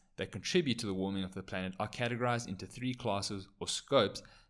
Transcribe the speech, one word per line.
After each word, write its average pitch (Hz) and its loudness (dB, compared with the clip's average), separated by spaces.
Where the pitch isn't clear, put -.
that 98 -4
contribute 131 2
to 113 -4
the 98 0
warming 95 0
of 92 -8
the 95 -6
planet 92 -4
are 104 0
categorized 120 0
into 98 -6
three 123 -4
classes 101 -2
or 90 -4
scopes - 4